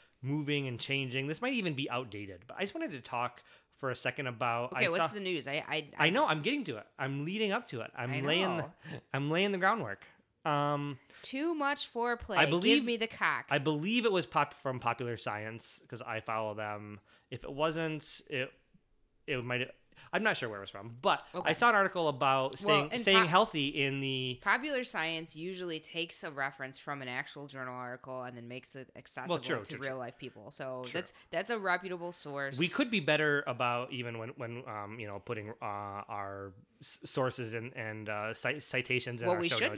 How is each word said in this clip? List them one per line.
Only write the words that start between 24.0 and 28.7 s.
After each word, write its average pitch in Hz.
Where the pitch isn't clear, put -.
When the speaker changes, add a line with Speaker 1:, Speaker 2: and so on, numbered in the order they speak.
Speaker 1:
the 131
Speaker 2:
Popular 254
Science 160
usually 175
takes 165
a 170
reference 135
from 143
an 127
actual 139
journal 131
article 127
and 123
then 120
makes 127